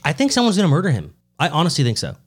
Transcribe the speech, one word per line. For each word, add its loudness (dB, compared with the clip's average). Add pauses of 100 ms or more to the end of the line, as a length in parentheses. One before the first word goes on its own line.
I 0
think 0
someone's 2
gonna 2
murder 2
him. -4 (240)
I -2
honestly 0
think 0
so. -8 (120)